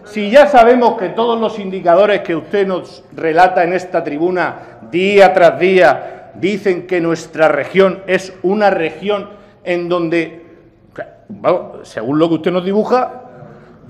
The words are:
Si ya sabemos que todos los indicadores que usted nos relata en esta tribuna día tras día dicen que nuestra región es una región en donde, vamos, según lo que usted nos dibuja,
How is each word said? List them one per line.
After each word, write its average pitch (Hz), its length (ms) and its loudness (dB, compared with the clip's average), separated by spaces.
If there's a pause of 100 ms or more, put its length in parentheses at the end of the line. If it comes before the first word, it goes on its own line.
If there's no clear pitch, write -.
Si 208 260 -6
ya 277 180 6
sabemos 240 500 4
que 180 120 -6
todos 226 300 -2
los 208 200 -4
indicadores 190 600 2
que 170 140 -6
usted 190 320 -4
nos - 360 -8 (100)
relata 175 500 2
en 175 100 -2
esta 175 300 -4
tribuna 160 760 -4 (100)
día 190 440 4
tras 170 260 4
día 180 760 2
dicen 180 520 -4
que 180 120 -2
nuestra 160 480 -2
región 170 600 0
es 185 340 -4
una 202 280 2
región 190 600 -4 (340)
en 175 260 -4
donde, 170 560 -4 (840)
vamos, - 580 -4
según 127 320 -4
lo 170 100 2
que 165 60 0
usted 160 160 -4
nos 180 140 -4
dibuja, 202 560 -2 (680)